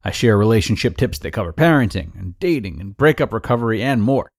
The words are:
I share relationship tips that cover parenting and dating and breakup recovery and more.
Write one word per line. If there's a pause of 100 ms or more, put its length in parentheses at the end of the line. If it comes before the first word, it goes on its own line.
I
share
relationship
tips
that
cover
parenting
and
dating
and
breakup
recovery
and
more.